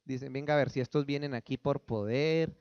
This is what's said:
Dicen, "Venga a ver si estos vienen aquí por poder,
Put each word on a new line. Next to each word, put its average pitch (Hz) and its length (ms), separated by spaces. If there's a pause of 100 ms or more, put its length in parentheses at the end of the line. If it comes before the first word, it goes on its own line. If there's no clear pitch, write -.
Dicen, 131 260
"Venga 143 240
a 147 40
ver 131 100
si 131 120
estos 143 260
vienen 143 260
aquí 127 240
por 139 240
poder, 147 800